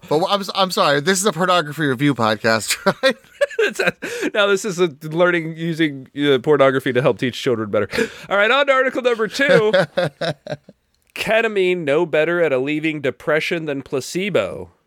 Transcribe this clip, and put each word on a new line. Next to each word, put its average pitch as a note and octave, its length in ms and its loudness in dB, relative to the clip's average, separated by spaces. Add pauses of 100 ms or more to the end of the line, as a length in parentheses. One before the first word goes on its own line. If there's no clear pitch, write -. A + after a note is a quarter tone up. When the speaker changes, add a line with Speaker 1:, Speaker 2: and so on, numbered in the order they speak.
Speaker 1:
But D3+ 120 2
wh-, F#3 120 0
I'm G3+ 80 0
s-, G3 140 -10
I'm F#3+ 160 0
sorry. D3+ 300 2
This F3+ 180 0
is F#3+ 80 0
a G#3 60 0
pornography D#3+ 540 0
review C3+ 280 0
podcast, A2 680 0
<laughs> - 180 0
right? C4+ 180 2
Speaker 2:
<laughs> - 60 -20 (360)
It's G4 180 -2
a, F#4 120 0 (400)
now G#3 140 2
this G3 180 0
is F#3 160 -6
a F#3 60 2 (160)
learning E3 540 0
using, D#3+ 500 -2 (100)
uh, C#3+ 220 4
pornography C3+ 560 4
to B2 80 2
help B2+ 160 2
teach B2+ 240 -4
children A2 280 -2
better. G#2 180 0 (400)
All F#3 80 0
right, G#3 140 4
on C#4 160 2
to C#4 60 4
article C4 300 2
number A3+ 260 0
two. A3 440 2 (680)
Speaker 1:
<laughs> - 720 -18
Speaker 2:
Ketamine G3+ 640 0
no D#3+ 280 0
better D#3+ 360 0
at D3+ 100 2
alleviating D3+ 500 -2
depression D#3 640 -2
than C#3 160 -6
placebo. B2 880 -4 (160)